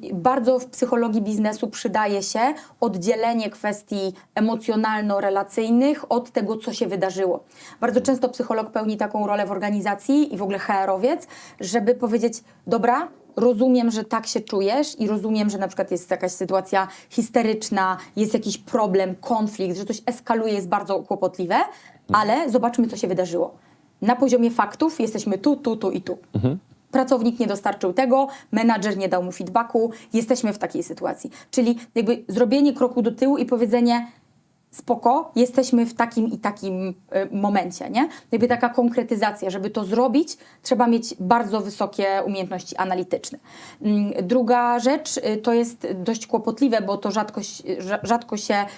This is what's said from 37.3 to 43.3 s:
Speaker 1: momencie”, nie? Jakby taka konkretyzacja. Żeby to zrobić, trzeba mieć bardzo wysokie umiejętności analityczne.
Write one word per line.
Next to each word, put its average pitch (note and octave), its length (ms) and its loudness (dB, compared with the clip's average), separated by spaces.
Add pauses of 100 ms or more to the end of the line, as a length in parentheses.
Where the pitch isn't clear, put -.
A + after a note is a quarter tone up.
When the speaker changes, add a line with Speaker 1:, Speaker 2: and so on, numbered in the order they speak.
Speaker 1:
momencie”, G3 580 -2
nie? C4 180 2 (240)
Jakby A#3 160 4
taka A#3+ 200 2
konkretyzacja. A#3 840 0
Żeby G3+ 200 -4
to G#3+ 140 -2
zrobić, B3 520 2 (260)
trzeba A#3+ 240 2
mieć A#3 340 2
bardzo G#3+ 400 0
wysokie G3+ 460 -4 (200)
umiejętności F#3+ 500 -8
analityczne. - 640 -4 (440)